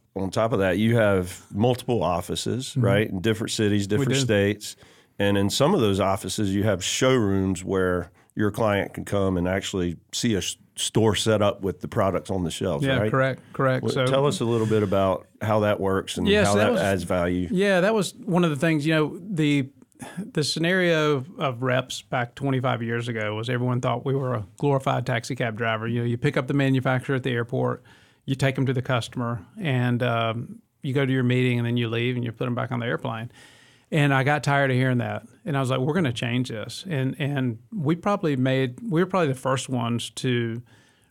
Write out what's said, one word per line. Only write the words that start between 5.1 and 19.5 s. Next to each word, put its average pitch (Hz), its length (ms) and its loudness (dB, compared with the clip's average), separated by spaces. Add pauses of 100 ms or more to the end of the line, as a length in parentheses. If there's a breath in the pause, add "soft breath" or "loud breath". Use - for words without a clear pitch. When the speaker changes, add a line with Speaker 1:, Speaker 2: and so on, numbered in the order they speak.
Speaker 1:
And 101 200 4
in - 120 2
some 151 240 2
of 196 80 2
those 98 200 2
offices, 95 520 0
you 101 100 2
have 98 200 0
showrooms 98 800 2
where 92 480 0 (240 soft breath)
your 104 160 0
client 101 420 0
can 92 100 -8
come 95 320 0
and 87 120 0
actually 92 500 -2 (160)
see 113 220 0
a - 20 0
s-, - 180 -6 (220)
store 110 380 2
set 107 260 2
up 101 200 2
with 92 200 -4
the - 60 -8
products 95 440 0
on 92 140 -2
the 80 60 -4
shelves, 92 340 -2
Speaker 2:
Yeah, 135 140 0
Speaker 1:
right? 110 120 0
Speaker 2:
correct, 131 300 0 (100)
correct. 131 320 0
Speaker 1:
Well, 113 80 -2
Speaker 2:
So 131 140 0
Speaker 1:
tell 135 200 2
us - 140 0
a 120 60 -2
little 113 220 0
bit 107 160 2
about 95 440 0 (140)
how 107 200 2
that 104 200 2
works 95 360 -2
and 90 100 0
Speaker 2:
Yes, 196 200 4
Speaker 1:
how 101 80 4
Speaker 2:
that 98 100 4
Speaker 1:
that 104 60 4
Speaker 2:
was 233 100 0
Speaker 1:
adds 98 220 0
value. 90 480 0
Speaker 2:
Yeah, 190 300 2
that 208 120 2
was 208 220 -2
one 175 300 0
of 160 60 2
the 143 40 -2
things, 156 300 0
you 160 80 2
know, 156 260 0
the, 147 500 0 (480 loud breath)